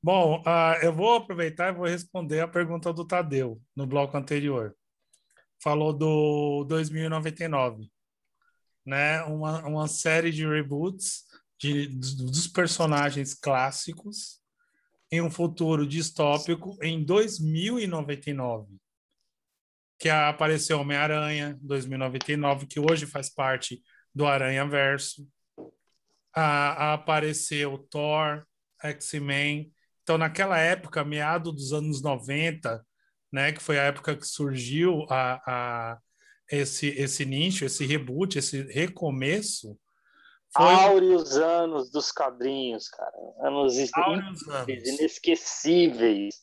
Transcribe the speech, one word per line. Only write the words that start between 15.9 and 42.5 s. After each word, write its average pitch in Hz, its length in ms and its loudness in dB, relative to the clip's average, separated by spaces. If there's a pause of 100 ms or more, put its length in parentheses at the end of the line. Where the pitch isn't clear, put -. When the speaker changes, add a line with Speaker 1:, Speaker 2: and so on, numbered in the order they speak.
Speaker 1:
em 160 200 -2
dois 196 380 2
mil 170 400 0
e 208 60 -2
noventa 147 420 -6
e 147 60 -4
nove, 113 420 -6 (1200)
que 160 120 0
apareceu 151 680 2
Homem-Aranha, 147 840 -2
dois 139 260 -4
mil 131 100 -6
e - 20 -6
noventa 131 320 -4
e 147 60 0
nove, 139 300 0
que 151 120 -8
hoje 151 280 2
faz 143 240 -10
parte 131 520 -4 (320)
do 147 120 0
Aranhaverso. 139 1000 0 (1080)
A, 151 580 2
apareceu 151 840 -2 (120)
Thor, 151 560 -2 (360)
X-Men. 147 880 -4 (300)
Então, 160 160 2
naquela 165 400 0
época, 165 440 0
meado 151 480 -2
dos 139 220 -8
anos 151 300 -2
noventa, 139 840 -2 (480)
né, 143 200 0
que 156 100 -12
foi 147 160 0
a 139 60 2
época 143 300 -2
que 143 120 -12
surgiu 147 840 -2
a, 127 380 0
a, 120 520 -6 (520)
esse, 143 380 -2
esse 139 360 -4
nicho, 151 400 -2
esse 135 220 -4
reboot, 147 520 -2
esse 135 260 -4
recomeço, 143 1120 -4 (760)
foi 170 200 10
Speaker 2:
Áureos 185 600 8
anos 165 540 2
dos - 220 -4
quadrinhos, 127 760 -2